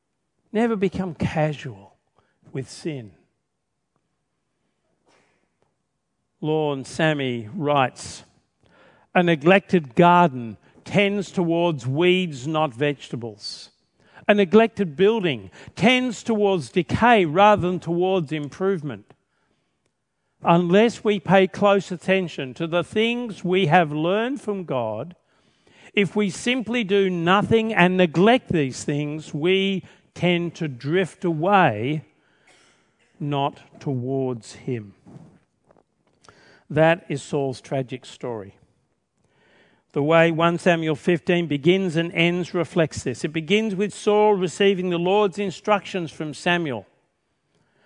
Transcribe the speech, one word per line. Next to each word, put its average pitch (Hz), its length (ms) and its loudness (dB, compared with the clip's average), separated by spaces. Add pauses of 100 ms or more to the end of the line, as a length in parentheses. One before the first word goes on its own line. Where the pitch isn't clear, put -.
(540)
Never 226 240 0
become 185 380 -4
casual 139 840 -4 (560)
with 135 160 -10
sin. 131 420 -12 (3250)
Lorne 151 420 -2
Sammy 135 720 -4
writes, 143 680 -2 (920)
"A 185 80 4
neglected 170 720 2
garden 170 640 4 (260)
tends 202 480 -2
towards 165 560 -2
weeds, 165 580 0
not 156 280 -2
vegetables." 120 960 -8 (560)
A 214 60 4
neglected 202 640 2
building 170 560 0 (240)
tends 254 480 0
towards 196 460 0
decay 208 560 2
rather 180 440 4
than 180 100 -2
towards 175 520 -2
improvement. 147 840 -6 (1300)
Unless 180 600 2
we 208 160 0
pay 190 280 4
close 202 440 0
attention 170 640 -4
to 165 120 -6
the 170 160 -2
things 233 600 -4
we 185 240 2
have 160 240 4
learned 202 500 -2
from 196 220 -6
God, 123 520 -6 (800)
if 202 220 0
we 208 140 0
simply 240 540 -4
do 196 260 2
nothing 196 640 2
and 185 240 4
neglect 185 520 4
these 139 340 -2
things, 147 500 -4
we 190 500 0 (300)
tend 170 420 -2
to 160 120 -6
drift 147 560 -4
away, 156 800 2 (1160)
not 139 600 -6
towards 127 760 -6
him. 107 400 -10 (1800)
That 160 400 2
is 143 140 -6
Saul's 135 380 -4
tragic 127 440 -8
story. 107 500 -10 (1400)
The 143 100 -2
way 165 260 6
one 165 280 2
Samuel 165 380 0
fifteen 175 520 0
begins 160 480 0
and 170 160 -2
ends 175 420 0
reflects 165 500 -2
this. 127 200 -6
It 156 80 -6
begins 196 420 -2
with 190 200 -4
Saul 208 400 2
receiving 185 560 0
the 170 100 -2
Lord's 196 400 0
instructions 196 720 -4
from 151 220 -10
Samuel, 160 520 -2 (1000)